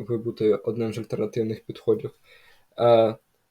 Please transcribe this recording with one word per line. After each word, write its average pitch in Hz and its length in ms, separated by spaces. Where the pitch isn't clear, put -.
би 120 100
бути 110 360
одним 110 400
з 107 40
альтернативних 110 680
підходів. - 480
Е, 113 360